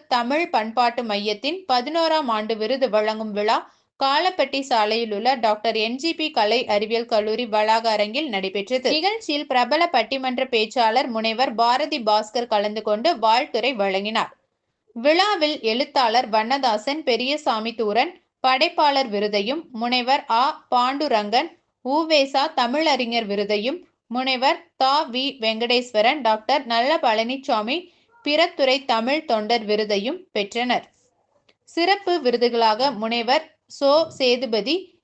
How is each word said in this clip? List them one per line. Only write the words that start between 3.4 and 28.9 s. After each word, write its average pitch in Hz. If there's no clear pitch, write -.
காலப்பட்டி 277
சாலையில் 226
உள்ள 233
டாக்டர் 220
என் 226
ஜி 330
பி 311
கலை 233
அறிவியல் 220
கல்லூரி 220
வளாக 220
அரங்கில் 214
நடைபெற்றது. 202
நிகழ்ச்சியில் 311
பிரபல 262
பட்டிமன்ற 262
பேச்சாளர் 233
முனைவர் 226
பாரதி 262
பாஸ்கர் 214
கலந்து 214
கொண்டு 226
வாழ்த்துரை 240
வழங்கினார். 202
விழாவில் 311
எழுத்தாளர் 240
வண்ணதாசன் 233
பெரியசாமி 247
தூரன் 233
படைப்பாளர் 277
விருதையும், 208
முனைவர் 247
ஆ 233
பாண்டுரங்கன் 254
உவேசா 277
தமிழறிஞர் 247
விருதையும், 208
முனைவர் 262
தா 269
வி 254
வெங்கடேஸ்வரன், 240
டாக்டர் 233
நல்ல 240
பழனிசாமி 240
பிறத்துறை 285
தமிழ் 254